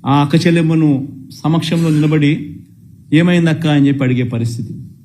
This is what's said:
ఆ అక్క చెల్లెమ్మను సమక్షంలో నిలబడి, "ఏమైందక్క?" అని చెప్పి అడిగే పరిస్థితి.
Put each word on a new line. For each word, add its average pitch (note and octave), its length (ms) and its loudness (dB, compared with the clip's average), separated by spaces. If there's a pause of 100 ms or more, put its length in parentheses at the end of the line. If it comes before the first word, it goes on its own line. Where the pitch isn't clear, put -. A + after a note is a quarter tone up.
ఆ C#3+ 160 2
అక్క D#3+ 260 2
చెల్లెమ్మను D#3+ 600 2 (360)
సమక్షంలో E3 460 0
నిలబడి, D3+ 720 0 (540)
"ఏమైందక్క?" E3 540 2
అని C#3+ 200 4
చెప్పి C#3 160 0
అడిగే B2+ 200 0
పరిస్థితి. A2+ 500 -6 (320)